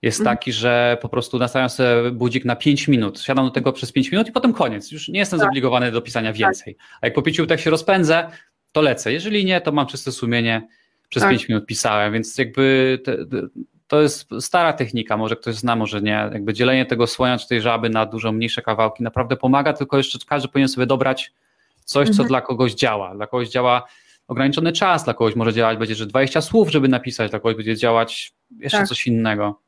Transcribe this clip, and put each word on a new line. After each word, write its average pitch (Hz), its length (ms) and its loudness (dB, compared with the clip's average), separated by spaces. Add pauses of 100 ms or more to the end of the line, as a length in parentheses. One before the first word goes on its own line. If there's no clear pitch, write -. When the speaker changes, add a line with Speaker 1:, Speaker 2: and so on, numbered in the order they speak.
Speaker 1:
jest 113 180 0
Speaker 2:
Mhm. 120 160 2
Speaker 1:
taki, - 160 -6
że 120 500 2
po 120 60 -8
prostu 123 300 -4
nastawiam 123 300 0
sobie 123 420 2
budzik 123 340 -2
na 120 120 0
pięć 143 320 0
minut. 113 320 2
Siadam 135 240 0
do 131 60 0
tego 131 220 -2
przez - 200 -8
pięć 135 200 0
minut 214 160 0
i - 40 -16
potem 247 200 2
koniec. 113 400 -2
Już 156 160 -12
nie 190 100 -4
jestem 190 200 0
Speaker 2:
Tak. 196 100 4
Speaker 1:
zobligowany 123 440 2
do 117 100 -2
pisania 117 280 -4
Speaker 2:
Tak. 107 80 -6
Speaker 1:
więcej. 98 380 -2 (240)
A - 60 -2
jak - 80 -2
po 139 80 0
pięciu 160 200 0
minutach 160 180 0
się 170 100 0
rozpędzę, 165 580 2 (440)
to 156 80 2
lecę. 131 320 2
Jeżeli 196 320 -2
nie, 185 160 2
to 165 120 -2
mam 143 140 2
czyste 131 260 -8
sumienie, 117 560 -2 (400)
przez 131 140 0
Speaker 2:
Tak. 196 80 6
Speaker 1:
pięć 123 180 0
minut 110 180 0
pisałem, 104 460 0
więc 113 260 -4
jakby 131 680 2
te, 131 120 -4 (100)
te, - 100 -8 (500)
to 147 160 4
jest 147 260 0 (120)
stara 170 320 0
technika, 113 440 -4
może 110 200 -2
ktoś 117 180 -8
zna, 117 220 -2
może 107 260 -4
nie. 107 300 0
Jakby 107 220 -6
dzielenie 127 320 2
tego 117 200 0
słonia 123 320 0
czy - 100 -12
tej 120 120 0
żaby 113 300 0
na 110 160 0
dużo 110 260 -4
mniejsze 113 300 -4
kawałki 110 400 -2
naprawdę 120 340 -2
pomaga, 143 360 2
tylko 139 240 -2
jeszcze 135 220 0 (100)
każdy 139 200 -2
powinien 135 200 2
sobie 127 180 -2
dobrać 131 460 -2 (520)
coś, 143 240 2
co 214 40 4
Speaker 2:
Mhm. 160 160 4
Speaker 1:
dla 131 120 2
kogoś 123 340 0
działa. 101 400 -2
Dla 104 120 -8
kogoś 123 220 -4
działa 123 360 2 (440)
ograniczony 139 440 0
czas, 170 320 0
dla 117 100 -2
kogoś 113 220 0
może 113 160 0
działać 113 260 2
będzie, 110 160 -4
że 107 120 -8
dwadzieścia 131 340 0
słów, 185 300 4
żeby 143 180 4
napisać, 123 420 0
dla 107 100 -6
kogoś 113 160 0
będzie 110 200 -4
działać 113 580 0 (260)
jeszcze 170 180 -2
Speaker 2:
Tak. 196 100 0
Speaker 1:
coś - 180 -4
innego. 110 600 -2